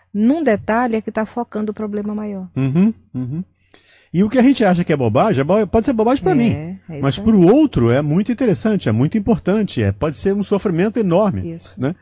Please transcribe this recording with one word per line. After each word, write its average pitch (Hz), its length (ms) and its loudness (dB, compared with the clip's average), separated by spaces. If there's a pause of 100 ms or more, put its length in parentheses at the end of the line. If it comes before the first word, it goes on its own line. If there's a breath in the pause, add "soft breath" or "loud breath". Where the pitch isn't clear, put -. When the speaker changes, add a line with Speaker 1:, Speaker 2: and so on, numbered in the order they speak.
(140)
Speaker 1:
Num 240 280 2
detalhe 226 540 0
é 220 60 -2
que 220 100 -10
tá 220 140 -4
focando 214 460 -6
o 202 40 -14
problema 208 400 -6
maior. 202 400 -10
Speaker 2:
Uhum, 151 380 2 (200)
uhum. 127 300 -6 (680 soft breath)
E 175 120 2
o 214 60 0
que 254 100 0
a - 20 6
gente 254 240 4
acha 175 180 2
que - 80 -2
é 156 60 2
bobagem, 127 440 2
é - 20 -2
bo-, 196 240 2
pode 220 180 0
ser 285 80 0
bobagem 226 300 0
pra 370 80 2
Speaker 1:
É, 349 40 2
Speaker 2:
mim, 233 180 2
Speaker 1:
é 170 240 -8 (160)
isso 139 80 -10
Speaker 2:
mas 139 180 0
Speaker 1:
aí. 196 40 -12
Speaker 2:
pro 214 180 4
outro 180 500 4
é 131 100 2
muito 160 300 0
interessante, 214 580 0
é - 20 2
muito 135 280 0
importante, 202 640 -2
é, 98 80 2
pode 147 240 -6
ser 196 180 -2
um 202 80 -2
sofrimento 196 560 -2
enorme, 175 540 0
Speaker 1:
Isso. - 280 -18
Speaker 2:
né? 135 220 -2